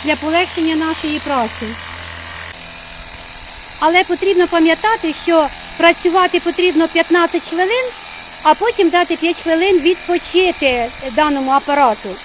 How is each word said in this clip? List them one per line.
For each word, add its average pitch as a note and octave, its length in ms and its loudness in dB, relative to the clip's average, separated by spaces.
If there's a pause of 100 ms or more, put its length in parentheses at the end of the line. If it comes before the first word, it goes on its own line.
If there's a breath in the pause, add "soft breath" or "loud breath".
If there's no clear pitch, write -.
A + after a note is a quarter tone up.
для D4+ 120 0
полегшення D#4+ 600 0
нашої D#4 440 -2
праці. A#3+ 460 -2 (2250)
Але E4+ 240 4
потрібно F4+ 440 2
пам'ятати, E4 680 2 (100)
що D#4+ 260 4 (280)
працювати F4 640 2
потрібно E4 480 0
п'ятнадцять E4 640 2
хвилин, G4 360 0 (580)
а D#4 100 6
потім G4+ 360 2
дати F4 280 2
п'ять E4 240 -2
хвилин E4+ 380 2
відпочити D#4+ 1080 0 (220)
даному C#4 400 2
апарату. C4+ 580 2 (160)